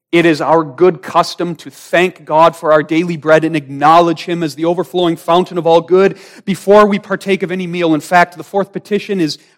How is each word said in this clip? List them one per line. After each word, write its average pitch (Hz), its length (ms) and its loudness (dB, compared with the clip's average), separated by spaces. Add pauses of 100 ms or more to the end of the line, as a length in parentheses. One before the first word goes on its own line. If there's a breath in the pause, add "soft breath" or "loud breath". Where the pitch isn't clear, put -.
(100)
It 170 140 2
is 160 160 0
our 156 240 0
good 151 380 0
custom 170 540 -4
to - 140 -20
thank 175 540 -4
God 160 320 2
for 156 160 0
our 156 100 4
daily 165 360 -4
bread 156 260 2
and 160 100 -4
acknowledge 151 680 2
Him 170 200 -6
as 147 120 -6
the 156 100 -8
overflowing 175 520 -2
fountain 175 420 -2
of 160 80 -4
all 165 160 4
good 185 340 2 (300 loud breath)
before 202 400 4
we 202 120 0
partake 190 440 -6
of 170 80 -6
any 185 160 -8
meal. 170 260 -2
In 151 80 0
fact, 175 360 0
the 160 80 -16
fourth 196 280 -4
petition 190 480 -6
is 151 180 -4 (180 soft breath)